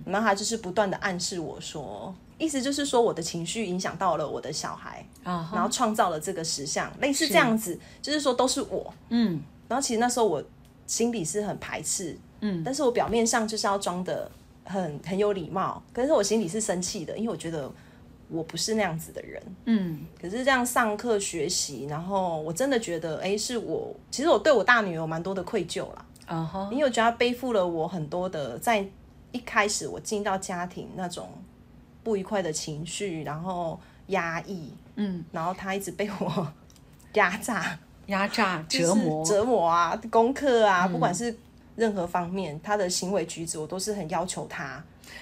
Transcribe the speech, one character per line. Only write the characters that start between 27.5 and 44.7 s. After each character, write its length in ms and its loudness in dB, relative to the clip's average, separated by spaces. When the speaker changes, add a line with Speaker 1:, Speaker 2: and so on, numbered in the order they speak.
Speaker 1:
了 140 4
我 200 0
很 200 -4
多 200 -2
的， 300 -6
在 260 2
一 80 -4
开 280 2
始 200 -4
我 120 -8
进 240 -2
到 120 0
家 300 -4
庭 300 -10
那 120 -4
种 220 -10
不 140 2
愉 60 -2
快 180 0
的 100 -2
情 320 -6
绪， 400 -6
然 160 -6
后 400 -4
压 400 0
抑， 260 -10
Speaker 2:
嗯。 360 -4
Speaker 1:
然 140 -4
后 80 0
她 220 -6
一 40 -2
直 120 -8
被 180 -2
我 280 0
<laughs> 400 -18
压 240 6
榨。 400 -4
Speaker 2:
压 220 0
榨、 400 0
折 280 4
磨。 280 2
Speaker 1:
就 80 2
是 80 6
折 60 4
磨 220 4
啊， 320 4
功 240 6
课 320 6
啊， 220 6
Speaker 2:
嗯。 40 0
Speaker 1:
不 60 -2
管 160 4
是 220 -2
任 180 2
何 140 0
方 200 0
面， 360 -4
她 120 0
的 140 2
行 220 -2
为 160 2
举 180 -8
止， 140 -6
我 80 -6
都 100 -6
是 160 -4
很 160 -6
要 160 0
求 220 -6
她。 360 -10